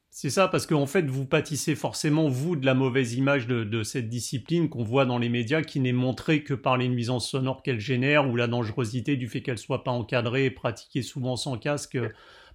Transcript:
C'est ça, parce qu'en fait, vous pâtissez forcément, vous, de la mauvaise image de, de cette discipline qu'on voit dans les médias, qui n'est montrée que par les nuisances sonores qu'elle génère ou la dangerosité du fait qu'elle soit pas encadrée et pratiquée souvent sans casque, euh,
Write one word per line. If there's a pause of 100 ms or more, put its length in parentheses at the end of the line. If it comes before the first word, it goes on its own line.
(160)
C'est
ça,
parce
qu'en
fait,
vous
pâtissez
forcément,
vous,
de
la
mauvaise
image
de,
de
cette
discipline
qu'on
voit
dans
les
médias,
qui
n'est
montrée
que
par
les
nuisances
sonores
qu'elle
génère
ou
la
dangerosité
du
fait
qu'elle
soit
pas
encadrée
et
pratiquée
souvent
sans
casque,
euh, (440)